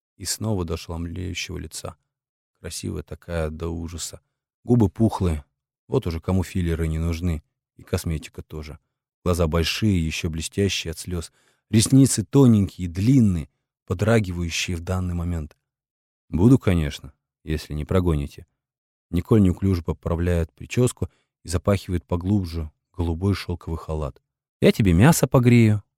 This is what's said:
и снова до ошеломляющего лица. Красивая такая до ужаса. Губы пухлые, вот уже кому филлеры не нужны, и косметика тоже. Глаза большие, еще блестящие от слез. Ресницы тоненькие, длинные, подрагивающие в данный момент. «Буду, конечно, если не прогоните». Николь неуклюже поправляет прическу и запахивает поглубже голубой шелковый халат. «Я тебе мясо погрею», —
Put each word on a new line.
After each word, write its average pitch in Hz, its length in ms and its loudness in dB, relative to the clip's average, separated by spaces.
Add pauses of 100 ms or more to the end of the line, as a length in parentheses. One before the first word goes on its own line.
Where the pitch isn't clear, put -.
(160)
и 92 80 -16
снова 104 400 -4
до 82 100 -6
ошеломляющего 85 840 -10
лица. - 380 -14 (640)
Красивая 87 440 -10
такая 82 460 -6
до 80 180 -8
ужаса. 82 520 -10 (440)
Губы 120 240 4
пухлые, 90 560 0 (420)
вот - 220 -2
уже 80 120 -4
кому 95 220 0
филлеры 82 460 -2
не 78 100 -4
нужны, 82 460 -4 (320)
и - 80 -20
косметика - 580 -6
тоже. 76 380 -14 (440)
Глаза 87 220 2
большие, 85 580 0
еще 80 260 -4
блестящие 82 600 -4
от 80 80 -10
слез. 87 320 -10 (400)
Ресницы 113 540 4
тоненькие, 107 640 4
длинные, 95 640 2 (360)
подрагивающие 92 880 0
в 82 40 -6
данный 90 340 -4
момент. 85 420 -6 (720)
«Буду, 110 300 6
конечно, 78 540 -2 (320)
если 78 280 -6
не 76 120 -6
прогоните». 82 640 -2 (640)
Николь 101 320 2
неуклюже 90 400 2
поправляет 85 720 -2
прическу - 560 -2 (360)
и 110 40 -14
запахивает 92 560 -2
поглубже 85 680 -4 (240)
голубой 85 380 -2
шелковый 82 440 -8
халат. 76 440 -8 (380)
«Я - 120 4
тебе 98 200 4
мясо 123 340 6
погрею», — 120 560 4 (160)